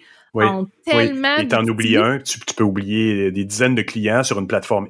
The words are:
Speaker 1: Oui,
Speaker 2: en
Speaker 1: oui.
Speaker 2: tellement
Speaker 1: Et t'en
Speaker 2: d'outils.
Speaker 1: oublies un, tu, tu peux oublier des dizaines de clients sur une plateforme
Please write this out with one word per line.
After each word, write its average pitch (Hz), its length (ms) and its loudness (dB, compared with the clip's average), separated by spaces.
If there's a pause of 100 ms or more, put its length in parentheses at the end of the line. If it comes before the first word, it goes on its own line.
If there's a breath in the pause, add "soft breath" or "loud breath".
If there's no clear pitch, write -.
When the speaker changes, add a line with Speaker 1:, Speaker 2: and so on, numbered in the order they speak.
(340 soft breath)
Speaker 1:
Oui, 214 100 2
Speaker 2:
en 190 180 2
Speaker 1:
oui. 196 60 -6 (180)
Speaker 2:
tellement 277 500 2
Speaker 1:
Et 302 120 -2
t'en 123 160 2
Speaker 2:
d'outils. 113 80 0
Speaker 1:
oublies 110 240 2
un, 117 240 2
tu, - 180 -8
tu - 160 -10
peux - 80 0
oublier 101 720 0
des 98 120 -2
dizaines 123 300 0
de 110 80 0
clients 110 400 0
sur 107 160 -2
une 95 80 -4
plateforme 101 440 -2